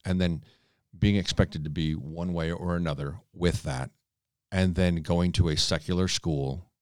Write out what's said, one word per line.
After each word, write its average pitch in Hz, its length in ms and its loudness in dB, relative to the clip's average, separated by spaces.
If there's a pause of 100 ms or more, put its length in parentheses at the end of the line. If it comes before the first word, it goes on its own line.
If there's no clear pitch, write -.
and 92 160 0
then 87 240 0 (540)
being 101 180 4
expected 87 480 0
to 78 60 -6
be 78 240 -2
one 82 400 -6
way 82 180 -2
or 87 240 -2
another 73 440 -4 (120)
with 85 300 0
that, 65 280 -6 (640)
and 92 220 2
then 87 220 4
going 85 360 2
to 85 160 2
a 76 80 0
secular 90 500 0
school, 71 600 -2 (160)